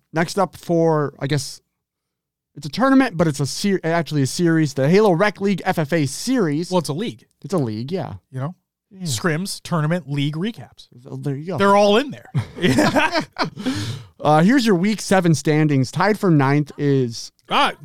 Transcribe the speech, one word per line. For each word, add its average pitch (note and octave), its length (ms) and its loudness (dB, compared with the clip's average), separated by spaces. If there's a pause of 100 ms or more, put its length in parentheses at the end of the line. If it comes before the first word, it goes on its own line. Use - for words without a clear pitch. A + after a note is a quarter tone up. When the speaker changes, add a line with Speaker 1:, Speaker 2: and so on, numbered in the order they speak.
(120)
Speaker 1:
next E3+ 260 -2
up F#3 180 -2
for, E3 600 0
I C#3 80 -4
guess, C#3+ 340 -4 (920)
it's D3 120 -14
a D3 40 -10
tournament, C4 460 2
but D#3+ 120 2
it's D3 120 -2
a C#3+ 60 0
ser-, G3 380 -2
actually D#3+ 380 0
a C3 40 2
series, D#3+ 480 0
the C3+ 140 0
Halo G3 240 6
Rec G3+ 280 0
League G3 240 0
F F#3+ 140 -2
F D#3 140 -2
A D#3+ 140 2
series. F3 640 -2
Speaker 2:
Well, F#3 80 0
it's D#3 100 0
a D3+ 60 -6
league. E3 320 -8 (180)
Speaker 1:
It's C#3+ 100 -6
a F#3 40 0
league, B2 340 -4
yeah. C3+ 220 -6 (160)
Speaker 2:
You C3 100 -10
know? D3 140 -8 (360)
Speaker 1:
Yeah. F#3+ 120 -18
Speaker 2:
Scrims, E3 600 -4
tournament, D#3+ 480 -2
league C#3+ 260 -2
recaps. E3+ 520 -10 (160)
Speaker 1:
Well, C3 140 -12
there C3+ 180 -6
you D3+ 100 -12
go. F3+ 120 -6
Speaker 2:
They're G3+ 180 6
all G3+ 220 4
in C#4+ 120 -2
there. - 200 -18 (260)
<laughs> - 0 -
Speaker 1:
<laughs> D4+ 680 2 (960)
Uh, D3+ 220 4
here's A3+ 240 4
your A3 80 4
week G3 260 0
seven F3+ 320 2
standings. D3+ 600 2
Tied G3 260 0
for G3+ 100 0
ninth C#3+ 480 2
is C3+ 540 -2 (180)
Speaker 2:
Ah, A3+ 240 0 (120)